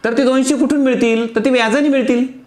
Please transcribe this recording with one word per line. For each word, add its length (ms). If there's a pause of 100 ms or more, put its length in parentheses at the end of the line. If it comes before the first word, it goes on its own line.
तर 120
ते 60
दोनशे 340
कुठून 240
मिळतील? 540
तर 100
ते 40
व्याजाने 400
मिळतील 380 (200)